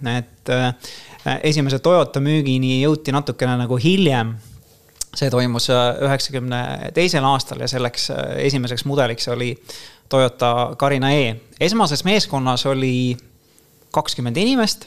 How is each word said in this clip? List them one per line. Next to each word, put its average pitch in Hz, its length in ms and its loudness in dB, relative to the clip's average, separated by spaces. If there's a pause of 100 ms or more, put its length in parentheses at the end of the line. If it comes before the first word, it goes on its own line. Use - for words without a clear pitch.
(120)
et, - 380 -6
äh, 127 240 0 (680)
esimese 147 360 2
Toyota 175 420 2
müügini 131 640 2
jõuti 151 300 0
natukene 127 440 0
nagu 123 220 0
hiljem. 135 560 2 (800)
See 139 160 0
toimus, 123 400 0
äh, 123 320 4
üheksakümne 131 880 -4
teisel 170 320 2
aastal 135 360 0
ja 123 60 -4
selleks, 123 440 -4
äh, 135 340 -6
esimeseks 123 400 -2
mudeliks 135 440 -2
oli 120 280 -4 (520)
Toyota 123 680 2
Carina 139 340 0
E. 139 260 2 (240)
Esmases 170 440 0
meeskonnas 139 600 0
oli 127 500 0 (760)
kakskümmend 123 420 -2
inimest. 226 500 0